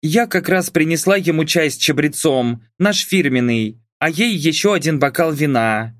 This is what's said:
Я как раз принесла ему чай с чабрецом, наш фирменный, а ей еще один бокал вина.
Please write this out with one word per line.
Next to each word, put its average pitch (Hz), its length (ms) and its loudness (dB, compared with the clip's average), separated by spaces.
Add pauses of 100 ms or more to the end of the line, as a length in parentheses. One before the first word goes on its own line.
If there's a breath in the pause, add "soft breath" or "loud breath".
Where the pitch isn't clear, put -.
Я 190 260 0
как - 220 -2
раз 185 200 0
принесла 165 480 2
ему 160 280 0
чай 156 240 0
с - 80 -8
чабрецом, 135 840 0 (140 soft breath)
наш 202 280 0
фирменный, 123 760 0 (200)
а 156 100 0
ей 202 260 0
еще 165 380 0
один 156 240 0
бокал 147 360 0
вина. 117 680 0